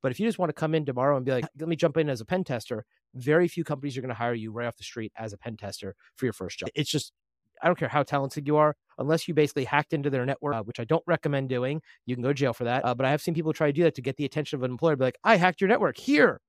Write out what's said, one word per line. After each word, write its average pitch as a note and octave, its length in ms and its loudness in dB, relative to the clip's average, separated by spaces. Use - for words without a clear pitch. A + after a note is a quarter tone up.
But C3 100 0
if - 80 -6
you A3 80 2
just G#3 100 -2
wanna E3+ 140 0
come D#3 220 -2
in D#3 100 0
tomorrow C3+ 320 2
and C3 80 -2
be C3 80 0
like, B2 140 0
"Let D#3+ 120 -4
me E3 60 0
jump D#3 200 2
in D#3 140 2
as A#2+ 100 -4
a A2 60 -12
pen F#3 180 -2
tester," A#2 400 -6
very D3+ 340 4
few E3 160 -4
companies C#3 320 -6
are C3 60 -6
gonna B2+ 100 -6
hire A#2 220 0
you A2 180 -6
right A#2 140 -4
off A2+ 100 -6
the - 80 -20
street A2 320 -8
as A2 160 -10
a G2+ 60 -16
pen A#2 180 -10
tester G2 400 -10
for C3 100 -2
your A2+ 80 0
first F2+ 240 -10
job. - 160 -8
It's C#3+ 160 -2
just, - 240 -4
I D#3+ 60 2
don't F3 100 0
care C#3 100 -2
how D3 140 2
talented C#3+ 440 -4
you D3+ 100 2
are, D3+ 200 4
unless D#3 280 0
you E3+ 60 -6
basically C#3+ 320 2
hacked D3 300 0
into C#3+ 160 0
their B2+ 160 0
network, C#3 300 -2
uh, A2 60 -4
which G#2+ 160 -10
I A#2+ 60 -4
don't D#3+ 220 0
recommend C#3+ 420 0
doing. C3 320 -2
You B2 120 -4
can A#2+ 60 -6
go B2+ 60 0
to C#3+ 60 2
jail C3 180 2
for B2 120 -4
that. B2 200 0
Uh, B2 100 2
but B2+ 120 0
I C3 40 4
have D3 120 0
seen F3 100 -2
people D#3 220 0
try D#3 140 2
to C#3+ 40 2
do C#3 120 2
that D#3 100 4
to C3 80 -10
get C3 140 -4
the C#3+ 100 -2
attention D3 320 -4
of B2 40 -2
an B2+ 80 -2
employer, D3+ 260 2
be C#3+ 80 2
like, B2+ 200 -2
"I A3 120 6
hacked F3+ 260 2
your F#3+ 60 2
network F#3+ 280 2
here." C4+ 420 4